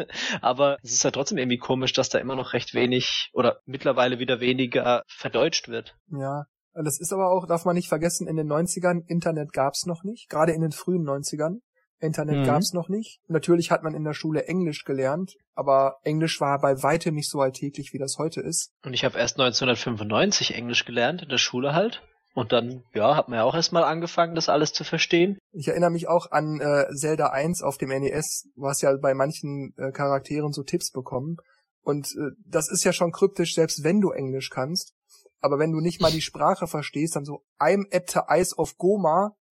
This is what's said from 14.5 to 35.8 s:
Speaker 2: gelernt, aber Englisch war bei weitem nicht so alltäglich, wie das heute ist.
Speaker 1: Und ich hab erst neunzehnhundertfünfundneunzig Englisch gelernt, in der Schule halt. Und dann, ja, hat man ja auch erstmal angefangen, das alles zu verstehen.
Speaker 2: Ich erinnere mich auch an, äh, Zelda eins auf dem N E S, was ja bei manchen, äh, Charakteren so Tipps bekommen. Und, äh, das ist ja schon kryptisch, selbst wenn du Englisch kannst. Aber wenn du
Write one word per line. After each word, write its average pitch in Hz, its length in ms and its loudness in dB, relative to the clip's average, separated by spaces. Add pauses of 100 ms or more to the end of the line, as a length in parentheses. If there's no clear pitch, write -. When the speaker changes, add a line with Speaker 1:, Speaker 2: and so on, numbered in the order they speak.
Speaker 2:
gelernt, 143 480 -2 (220)
aber 135 480 4
Englisch 156 400 0
war 143 180 2
bei 139 220 2
weitem 156 320 2
nicht 147 160 -4
so 151 100 -2
alltäglich, 135 540 -2
wie 135 40 -6
das 139 200 -6
heute 156 240 -4
ist. - 280 -4 (140)
Speaker 1:
Und 135 80 -10
ich 120 140 -2
hab 120 100 -2
erst 120 220 0
neunzehnhundertfünfundneunzig 123 1160 0
Englisch 120 300 -2
gelernt, 123 380 -2
in 147 80 -12
der 127 80 0
Schule 127 340 0
halt. 196 300 0 (320)
Und 117 180 -4
dann, 123 300 0 (100)
ja, 120 240 4
hat 143 140 0
man 117 80 -2
ja 110 60 4
auch 131 100 4
erstmal 170 300 2
angefangen, 170 500 0
das 160 160 0
alles 151 240 2
zu 165 100 -6
verstehen. 175 540 2 (140)
Speaker 2:
Ich 160 160 -8
erinnere 170 220 2
mich 165 160 -4
auch 170 260 2
an, 151 280 0
äh, 143 240 2 (100)
Zelda 151 340 0
eins 151 340 0
auf - 160 -2
dem 135 120 -4
N 135 120 0
E 139 80 0
S, - 360 -4 (100)
was 139 260 -4
ja 139 180 4
bei 143 140 2
manchen, 139 640 -2
äh, 135 120 -4
Charakteren 143 640 -2
so 143 120 -6
Tipps - 280 -4
bekommen. 135 460 -6 (420)
Und, 143 280 -2
äh, 147 240 -6 (140)
das 180 240 -2
ist 190 140 0
ja 185 80 4
schon 170 180 0
kryptisch, 180 440 0
selbst 160 300 2
wenn 190 180 4
du 180 80 4
Englisch 131 400 -4
kannst. 147 420 -4 (480)
Aber 143 180 2
wenn 160 140 2
du 156 80 0